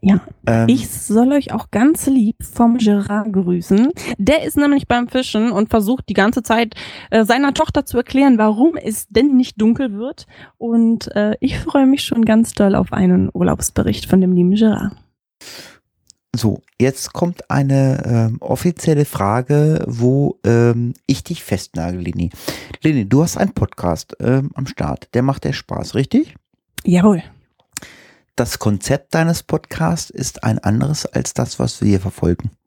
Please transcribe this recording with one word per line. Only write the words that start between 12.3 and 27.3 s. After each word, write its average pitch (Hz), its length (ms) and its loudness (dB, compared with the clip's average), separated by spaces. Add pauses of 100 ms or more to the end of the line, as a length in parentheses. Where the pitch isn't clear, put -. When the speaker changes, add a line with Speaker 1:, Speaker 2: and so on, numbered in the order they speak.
Speaker 1:
doll 196 200 2
auf 190 200 0
einen 185 380 2
Urlaubsbericht - 760 -2
von 190 140 4
dem 185 120 2
lieben 180 220 4
Gerard. 214 380 0 (1400)
Speaker 2:
So, 110 280 -2 (160)
jetzt 131 340 -2
kommt - 380 -4
eine, 135 520 2
ähm, 113 360 0
offizielle 160 680 0
Frage, 147 840 0
wo, 123 560 0
ähm, 117 520 2 (100)
ich - 180 -14
dich - 200 -10
festnagel, 90 580 -6
Leni. 85 300 -6 (500)
Leni, 139 260 0
du 131 140 4
hast 170 160 -2
einen 196 160 -2
Podcast, - 680 -4
ähm, 135 360 0
am 135 100 -6
Start. - 480 -8
Der 123 80 0
macht 135 220 -2
dir 139 100 -4
Spaß, - 400 -10
richtig? 175 400 -2 (500)
Speaker 1:
Jawohl. 180 380 2 (1160)